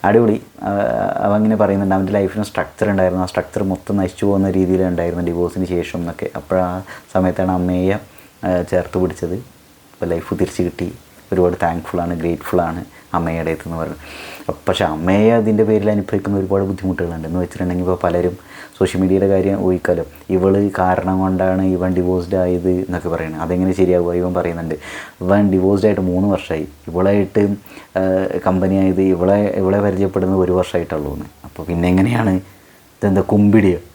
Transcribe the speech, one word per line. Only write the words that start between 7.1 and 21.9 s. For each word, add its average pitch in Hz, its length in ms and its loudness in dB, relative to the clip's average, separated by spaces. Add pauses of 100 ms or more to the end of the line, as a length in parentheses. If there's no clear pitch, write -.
സമയത്താണ് 92 440 0
അമ്മയെ, 90 380 0 (500)
ആ, 92 40 0 (200)
ചേർത്ത് 90 320 -2
പിടിച്ചത്. 87 340 -4 (560)
അപ്പോൾ - 200 -6
ലൈഫ് 85 280 -4
തിരിച്ചു - 260 -2
കിട്ടി, 87 220 -6 (440)
ഒരുപാട് 87 320 2
താങ്ക്ഫുൾ 85 400 -4
ആണ്, 87 160 -2
ഗ്രേറ്റ്ഫുൾ 85 480 -2
ആണ് 85 140 -8 (340)
അമ്മയുടെ 82 340 -2
അടുത്ത് 80 180 -6
എന്ന് 82 120 -6
പറയുന്നത്. 76 240 -8 (640)
പക്ഷേ 90 160 0 (100)
അമ്മയെ 92 320 2 (140)
അതിൻ്റെ 110 280 2
പേരിൽ 107 260 2
അനുഭവിക്കുന്ന 101 460 -2
ഒരുപാട് 98 280 0
ബുദ്ധിമുട്ടുകളുണ്ട്. 87 600 -4
എന്ന് 87 140 -2
വെച്ചിട്ടുണ്ടെങ്കിൽ 90 440 -4
ഇപ്പോൾ 90 180 0
പലരും 87 300 0 (420)
സോഷ്യൽ 95 260 0
മീഡിയയുടെ 95 300 2
കാര്യം 98 240 2 (100)
ഊഹിക്കാലോ, 90 380 0 (300)
ഇവള് 98 260 4 (180)
കാരണം 92 440 2
കൊണ്ടാണ് 92 400 2 (120)
ഇവൻ 90 240 0